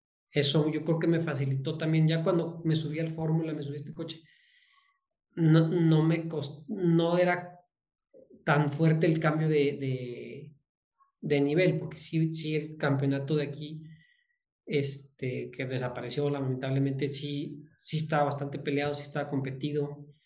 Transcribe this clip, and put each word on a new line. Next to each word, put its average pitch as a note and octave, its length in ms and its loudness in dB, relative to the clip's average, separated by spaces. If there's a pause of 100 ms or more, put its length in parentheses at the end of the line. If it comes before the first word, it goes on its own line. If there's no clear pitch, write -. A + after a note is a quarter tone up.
(320)
eso D3+ 400 2
yo D3+ 140 -4
creo D#3+ 140 0
que E3 80 0
me E3 140 4
facilitó C3+ 560 -2
también, D#3+ 300 4
ya D#3+ 160 2
cuando E3+ 420 0
me D#3 100 4
subí D3+ 240 -2
al D#3+ 140 -4
Fórmula, D#3+ 400 0
me C#3 100 -6
subí C#3+ 120 -8
a - 20 -10
este - 160 -12
coche, - 280 -10 (1120)
no, D#3+ 320 6
no D#3+ 360 4
me E3 240 2
cost-, - 400 -6
no E3+ 500 2
era F3+ 420 0 (840)
tan D3 260 4
fuerte D#3+ 360 2
el D#3+ 120 2
cambio D#3+ 300 0
de, C#3+ 300 2
de, B2 760 -8 (680)
de C#3+ 200 2
nivel, D#3 380 2
porque - 180 -10
sí, D#3+ 360 0
sí, D#3 220 -2
el D#3 220 -4
campeonato C#3 580 0
de D3 100 2
aquí D3+ 380 -10 (840)
este, C3+ 840 -2
que C3 160 -6
desapareció, B2+ 640 -4
lamentablemente, C3+ 800 0
sí, C#3+ 560 -6 (120)
sí - 220 -4
estaba D3 280 2
bastante C#3 340 -4
peleado, C#3+ 340 -2
sí - 80 -6
estaba - 280 -6
competido. C#3+ 760 -4 (200)